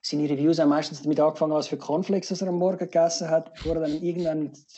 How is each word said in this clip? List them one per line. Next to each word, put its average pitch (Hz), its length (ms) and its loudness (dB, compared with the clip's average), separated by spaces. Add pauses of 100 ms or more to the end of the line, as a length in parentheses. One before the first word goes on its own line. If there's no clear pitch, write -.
seine 147 260 -2
Reviews 151 300 2
haben 147 100 4
meistens 147 320 0
damit 147 180 0
angefangen, 156 340 2
was 151 160 0
für 147 80 -4
Cornflakes 185 640 -2
er 190 80 -2
am 175 120 -2
Morgen 180 180 2
gegessen 165 500 0
hat, 160 280 0
bevor 160 220 -2
er 160 40 0
dann 156 220 -2
irgendwann 160 500 -2 (240)